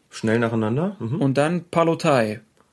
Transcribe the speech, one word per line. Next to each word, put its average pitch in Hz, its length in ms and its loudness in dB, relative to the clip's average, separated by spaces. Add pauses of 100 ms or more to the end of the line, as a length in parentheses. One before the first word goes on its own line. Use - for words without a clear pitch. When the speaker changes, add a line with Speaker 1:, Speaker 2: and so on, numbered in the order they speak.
(120)
Speaker 1:
Schnell 110 280 0
nacheinander. 117 600 -2
Mhm. 113 200 -6
Speaker 2:
Und 135 180 2
dann 165 280 0
Palotai. 156 720 0 (340)